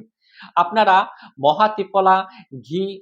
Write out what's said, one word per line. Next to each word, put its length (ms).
আপনারা 400
মহা 300
ত্রিফলা 480
ঘি 160